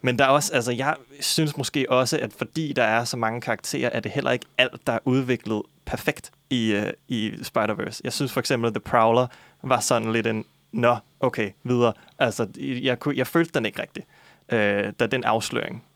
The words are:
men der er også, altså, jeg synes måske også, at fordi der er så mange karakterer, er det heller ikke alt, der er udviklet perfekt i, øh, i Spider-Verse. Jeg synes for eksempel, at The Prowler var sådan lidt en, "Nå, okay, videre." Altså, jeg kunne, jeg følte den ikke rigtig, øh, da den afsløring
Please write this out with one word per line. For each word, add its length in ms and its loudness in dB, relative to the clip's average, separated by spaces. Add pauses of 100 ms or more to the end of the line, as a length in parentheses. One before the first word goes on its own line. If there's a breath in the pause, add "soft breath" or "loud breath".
men 180 0
der 60 8
er 40 4
også, 240 4
altså, 180 0
jeg 240 -2 (240)
synes 380 0
måske 340 -2
også, 260 2
at 160 -4
fordi 400 -6
der 100 2
er 200 2
så 140 -6
mange 240 -2
karakterer, 520 -2
er 60 -2
det 120 -8
heller 200 -2
ikke 140 -2 (120)
alt, 300 -2
der 60 0
er 120 -2
udviklet 560 0 (240)
perfekt 460 -6 (180)
i, 240 0
øh, 200 -2 (140)
i 240 -2
Spider-Verse. 720 -4
Jeg 100 -6
synes 180 -2
for 80 -2
eksempel, 280 0
at 60 0
The 60 -4
Prowler 480 4 (360 loud breath)
var 160 2
sådan 340 0
lidt 140 0
en, 180 -2 (260)
"Nå, 240 4 (240)
okay, 320 0 (120)
videre." 300 4 (260 loud breath)
Altså, 280 0 (100)
jeg 420 -2
kunne, 180 -2
jeg 100 0
følte 260 0
den 120 0
ikke 160 -4
rigtig, 220 -10 (480 soft breath)
øh, 480 2
da 80 2
den 160 -2
afsløring 600 -2 (120)